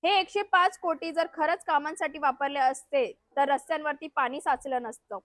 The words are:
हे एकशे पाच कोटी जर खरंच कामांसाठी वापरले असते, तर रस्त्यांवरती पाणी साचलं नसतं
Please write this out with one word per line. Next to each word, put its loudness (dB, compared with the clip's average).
हे 2
एकशे 0
पाच 2
कोटी -4
जर 0
खरंच 0
कामांसाठी -2
वापरले -2
असते, 0
तर 4
रस्त्यांवरती -2
पाणी -2
साचलं -2
नसतं -10